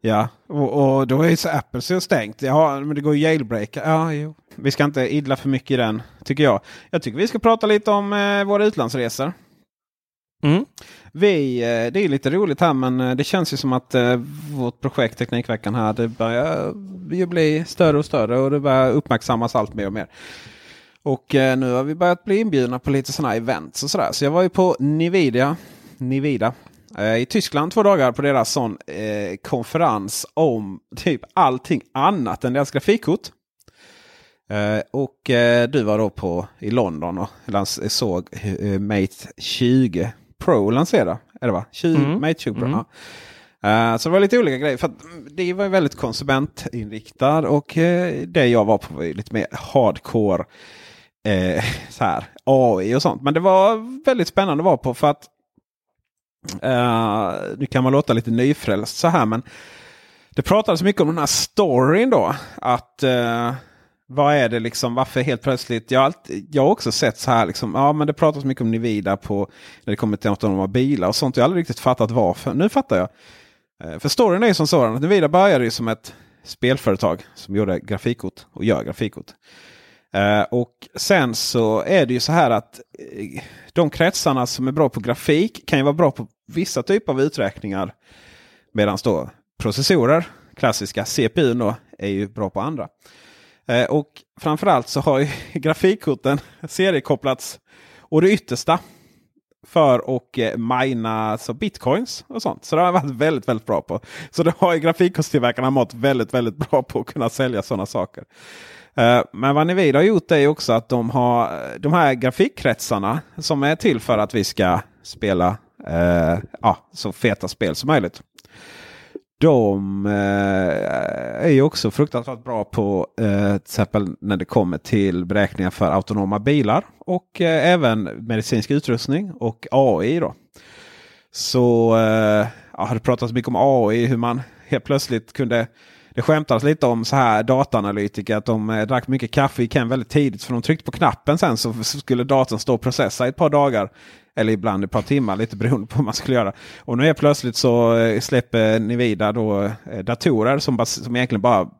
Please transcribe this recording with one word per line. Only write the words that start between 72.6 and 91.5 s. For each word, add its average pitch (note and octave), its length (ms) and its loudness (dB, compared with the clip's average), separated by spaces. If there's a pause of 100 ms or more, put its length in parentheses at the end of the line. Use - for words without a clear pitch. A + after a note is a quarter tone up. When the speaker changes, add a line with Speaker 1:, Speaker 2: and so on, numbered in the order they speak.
Speaker 1:
fattar A#3 280 0
jag. F2+ 120 0 (760)
Eh, D#2+ 140 -12
för - 100 -4
storyn G#3 340 2
är A#3+ 40 4
ju G3+ 80 4
som D#3 120 0
sådan B2+ 300 2
att C3 60 -4
Nvidia E3 260 2
började E3+ 360 4
ju A2+ 60 0
som A2+ 180 -6
ett - 260 -8 (300)
spelföretag A2 800 0 (120)
som - 220 -10
gjorde F#2+ 240 0
grafikkort G2+ 720 -6
och - 120 -10
gör E2 200 0
grafikkort. - 420 -8 (880)
Eh, G2+ 280 2
och A#2+ 300 -2 (220)
sen C#3 400 0
så A2 520 0
är F3 200 4
det B2 80 -2
ju B2+ 60 -2
så D3 120 -2
här D#3+ 180 4
att, - 300 -2 (320)
eh, - 300 -12 (300)
de E3 180 2
kretsarna C#3+ 560 0
som B2+ 220 -4
är C3 40 -4
bra D3 160 2
på B2 120 -4
grafik D3+ 680 -2
kan D3+ 100 2
ju C3+ 40 2
vara C#3+ 120 2
bra D#3+ 160 4
på A2+ 160 -10 (200)
vissa - 360 -4
typer G3 300 0
av C3 80 0
uträkningar, G2+ 760 -4 (800)
medans G2+ 280 0
då E2 280 -2 (320)
processorer, C#3 640 2 (320)
klassiska A2 480 -2
C - 240 -2
P F3 120 -2
U B2 140 2